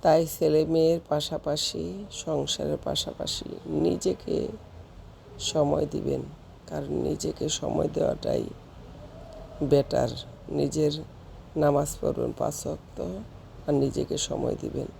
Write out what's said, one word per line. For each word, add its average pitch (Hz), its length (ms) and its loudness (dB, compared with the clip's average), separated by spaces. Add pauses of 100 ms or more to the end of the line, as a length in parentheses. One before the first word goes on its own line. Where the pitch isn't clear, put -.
তাই 160 260 8
ছেলে 156 380 4
মেয়ের 160 340 6 (100)
পাশাপাশি, 160 1000 -2
সংসারের 147 720 -2
পাশাপাশি - 800 -4
নিজেকে 175 840 2 (920)
সময় 151 460 2
দিবেন, 139 360 -2 (460)
কারণ 147 200 -6
নিজেকে 147 640 -2
সময় - 440 0
দেওয়াটাই - 500 2 (1200)
বেটার। 131 460 4 (400)
নিজের 147 420 2 (680)
নামাজ 147 440 4
পড়বেন - 360 0
পাঁচ - 300 -2
ওয়াক্ত, - 340 -8 (680)
আর 147 60 2
নিজেকে 135 440 2
সময় - 440 -2
দিবেন। - 260 -4 (120)